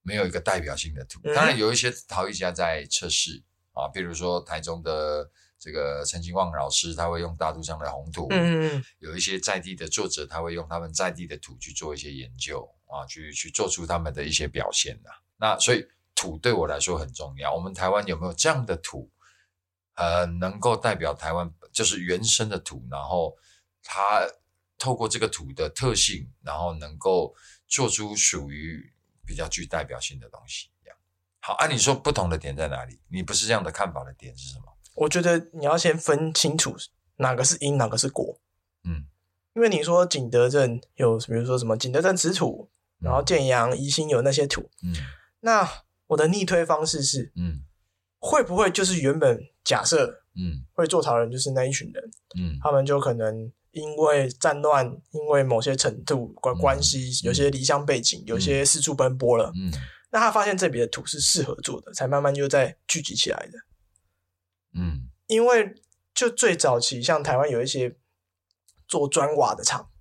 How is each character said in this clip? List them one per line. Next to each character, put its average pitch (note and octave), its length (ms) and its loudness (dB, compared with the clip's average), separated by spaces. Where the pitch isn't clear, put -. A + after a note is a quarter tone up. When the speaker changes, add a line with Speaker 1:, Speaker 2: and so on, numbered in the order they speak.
Speaker 1:
没 G2 160 -6
有 G2+ 100 2
一 F2 40 -4
个 F2 100 -4
代 F#2+ 180 0
表 D2 160 -6
性 D#2 200 -8
的 - 100 -12
土。 - 180 -18
Speaker 2:
嗯。 D3 120 -2
Speaker 1:
当 D3+ 120 6
然 C#3 100 4
有 G#2+ 160 2
一 B2 40 2
些 A#2+ 160 2
陶 F#2+ 200 -2
艺 G#2 40 -8
家 F2+ 180 -4
在 E2 360 -2
测 - 220 -4
试 - 320 -2
啊， C2+ 200 -6
比 G2 80 -8
如 F2 120 -6
说 F2+ 280 -2
台 D#2+ 200 -8
中 E2 220 -10
的 D2+ 480 -4
这 D#2 100 -16
个 C#2+ 340 -4
陈 E2+ 160 -6
清 E2+ 140 -10
旺 F#2 160 0
老 C#2+ 180 -4
师， E2+ 240 -2
他 E2+ 160 -4
会 E2+ 120 -4
用 E2 160 -8
大 D#2 160 -4
肚 D#2+ 100 -12
山 D#2 160 -8
的 D2+ 100 -8
红 C#2 220 -12
土。 D#2+ 200 -8
Speaker 2:
嗯， F#3+ 40 -2
嗯， E3 440 2
嗯。 B2+ 60 -6
Speaker 1:
有 D#2 180 -14
一 F#2+ 40 -6
些 F#2+ 180 -2
在 F#2+ 220 -2
地 F2+ 160 -12
的 E2 100 -10
作 F#2+ 220 -4
者， D2+ 180 -6
他 E2 160 -8
会 E2+ 120 -6
用 E2 140 -8
他 E2 120 -6
们 E2 120 -12
在 F#2 160 -2
地 F2 160 -8
的 D2+ 140 -12
土 C2 200 -18
去 - 140 -16
做 D2+ 220 -8
一 - 20 -12
些 D2 160 -12
研 B1 240 -14
究 C2+ 320 -8
啊， C#2 200 -12
去， D2+ 260 -16
去 - 160 -8
做 G2 200 -2
出 E2+ 180 -4
他 E2+ 100 -2
们 D#2+ 160 -4
的 C#2+ 120 -8
一 D#2 80 -6
些 D#2 160 0
表 G#1+ 240 -4
现 - 320 -2
啊。 - 180 -20
那 G#2+ 240 0
所 A#2+ 120 4
以 - 140 0
土 E2+ 200 -4
对 D#2 160 0
我 E2+ 140 2
来 D2 140 -4
说 F2 180 -2
很 C#2 140 -8
重 C#2 240 -14
要。 C#2 180 -4
我 E2 60 -4
们 F#2+ 120 -8
台 F#2 180 -2
湾 G#2 180 2
有 E2+ 80 -2
没 E2+ 100 -6
有 F2 60 -6
这 - 160 0
样 C3+ 180 0
的 F2+ 120 -2
土， - 300 -14
呃， F2 320 2
能 F2+ 320 -4
够 A#2 180 2
代 G#2+ 200 -2
表 D#2 180 -4
台 D#2+ 180 -6
湾， F2 160 -2
就 A2+ 120 -2
是 G#2 160 0
原 F2+ 220 -2
生 A2 260 2
的 G2 100 -4
土， B1 320 -12
然 C#2 100 -8
后 D#2+ 360 -2
它 G2 460 0
透 C3 160 0
过 A2+ 140 -2
这 A2+ 100 -4
个 A2 100 0
土 C#2 240 -10
的 D#2 180 -4
特 - 240 -4
性， - 340 0
然 D2 160 -8
后 E2+ 160 -4
能 D#2 240 -14
够 F2+ 360 2
做 B2+ 200 0
出 G#2 280 -4
属 D2+ 340 0
于 D2+ 420 -12
比 D#2+ 120 -12
较 D#2+ 120 -6
具 F2 160 -8
代 D#2 200 -6
表 C2 160 -12
性 - 180 -10
的 - 100 -20
东 - 180 -20
西 - 220 -12
一 - 60 -20
样。 - 80 -20
好， - 140 -4
按 D3+ 160 2
你 B2+ 80 0
说 C3+ 160 4
不 - 160 -2
同 F#2 180 0
的 E2 80 0
点 C#2+ 200 -8
在 D#2 120 -2
哪 B1+ 160 -6
里？ B1+ 240 -20
你 F3+ 140 -8
不 - 100 -6
是 G#2+ 140 0
这 A2+ 60 2
样 G#2 100 2
的 D#2+ 80 -6
看 F#2 220 -4
法 C#2 100 -10
的 C2 120 -14
点 - 220 -20
是 - 160 -16
什 - 60 -16
么？ - 60 -16
Speaker 2:
我 D3+ 140 0
觉 F3 140 2
得 E3+ 320 4
你 D3+ 100 -8
要 D3+ 120 4
先 E3 200 4
分 D#3 380 2
清 D#3 220 2
楚 - 200 -2
哪 C3 180 2
个 B2 80 0
是 C3+ 180 4
因， C#3+ 180 0
哪 A#2 100 4
个 A2 80 -2
是 - 140 0
果。 - 280 -6
Speaker 1:
嗯。 D#2 220 -6
Speaker 2:
因 A3+ 80 4
为 A#3 60 6
你 E3+ 140 2
说 F3 220 6
景 C#3 260 -2
德 A#2+ 200 6
镇 B2+ 300 4
有， A#2 220 4
比 A2+ 140 -6
如 A#2 140 0
说 B2+ 120 2
什 B2 60 -2
么 A2 140 2
景 B2+ 120 -4
德 C#3 120 2
镇 F#3 120 6
瓷 F3+ 180 2
土， D#3+ 380 -2
Speaker 1:
嗯。 - 60 -4
Speaker 2:
然 B2 80 2
后 C#3+ 80 4
建 C#3 240 2
阳、 B2+ 300 4
宜 C#3 120 -4
兴 D3+ 220 0
有 B2+ 100 4
那 C3+ 100 4
些 C#3+ 160 2
土。 - 240 -6
Speaker 1:
嗯。 F2 120 -4
Speaker 2:
那 A3+ 260 4
我 D#3 80 4
的 D3+ 120 6
逆 F#3+ 160 2
推 F3 200 4
方 D#3+ 220 2
式 D#3 160 -2
是， - 340 -2
Speaker 1:
嗯。 E2 260 -4
Speaker 2:
会 - 240 2
不 F3 120 -2
会 G3 160 4
就 F#3+ 140 0
是 F3+ 160 2
原 C#3+ 180 2
本 B2+ 220 4
假 A2+ 180 2
设 - 400 2
Speaker 1:
嗯。 E2 260 -4
Speaker 2:
会 E3 120 2
做 E3 160 4
陶 B2 140 2
人 A#2 140 2
就 B2+ 80 -6
是 C3 140 -2
那 C3 120 2
一 C3+ 80 -2
群 - 180 -6
人， - 200 -12
Speaker 1:
嗯。 E2 240 -2
Speaker 2:
他 D3+ 80 2
们 C#3 140 4
就 C#3 160 2
可 C3+ 140 0
能 A2+ 360 -4
因 D3+ 260 -8
为 D3 320 4
战 D3 320 0
乱， D3 260 4
因 D3+ 160 -6
为 C#3+ 140 6
某 B2 200 4
些 C3+ 120 0
程 A2+ 300 -2
度 B2+ 300 0
关-， B2 200 0
Speaker 1:
嗯。 - 40 -4
Speaker 2:
关 C3+ 240 4
系， C3+ 160 2
Speaker 1:
嗯。 - 40 0
Speaker 2:
有 A#2+ 40 0
些 C#3+ 160 4
离 C3+ 160 -2
乡 C#3+ 220 2
背 C#3 120 2
景， - 220 0
Speaker 1:
嗯。 - 60 -16
Speaker 2:
有 A2+ 120 -2
些 C#3 240 2
四 C#3 160 4
处 C#3 160 0
奔 C3 220 2
波 A#2+ 220 4
了。 G#2 180 2
Speaker 1:
嗯。 F#2 160 -4
Speaker 2:
那 A3 100 4
他 A3+ 100 6
发 G#3+ 140 4
现 G3+ 120 2
这 F#3 120 2
里 C3+ 100 -2
的 A#2+ 80 4
土 - 200 -8
是 D3+ 120 -6
适 C#3 240 2
合 - 200 -2
做 - 180 -6
的， - 140 -20
才 C3 120 -2
慢 C#3+ 160 2
慢 C#3 140 2
又 C#3+ 100 0
再 C#3 300 2
聚 - 140 -2
集 - 140 -8
起 - 160 0
来 - 160 -2
的。 - 120 -20
Speaker 1:
嗯。 C#2 340 -4
Speaker 2:
因 A3 180 4
为 A3+ 300 6
就 A#3+ 160 2
最 A3+ 260 4
早 B2 240 4
期， A#2+ 220 -2
像 D3+ 200 2
台 C#3 140 2
湾 C#3+ 140 4
有 A#2+ 120 0
一 C3 40 -2
些 B2+ 280 -2
做 C#3+ 200 0
砖 D3 300 2
瓦 A2+ 180 4
的 G#2 100 -10
厂 - 260 -2